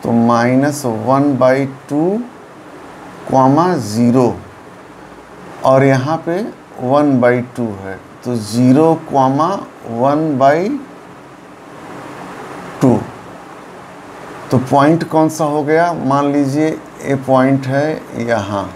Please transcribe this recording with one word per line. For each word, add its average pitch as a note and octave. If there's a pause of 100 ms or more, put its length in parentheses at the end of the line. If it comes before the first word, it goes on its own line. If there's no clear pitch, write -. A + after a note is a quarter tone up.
तो -
माइनस A#2+
वन B2+
बाई C3
टू D#3+ (1080)
कॉमा C#3+
ज़ीरो A#2 (1300)
और C3+
यहाँ C3+
पे E3+ (420)
वन C#3
बाई B2
टू B2
है, F#2+ (240)
तो B2
ज़ीरो B2+ (180)
कॉमा C#3 (400)
वन C#3
बाई D3+ (2000)
टू। A#2+ (1500)
तो A2+
पॉइंट D3
कौन D#3+
सा D#3+
हो D3
गया? E3
मान C#3
लीजिए C#3+
ये -
पॉइंट C3+
है C#3+ (260)
यहाँ। G2+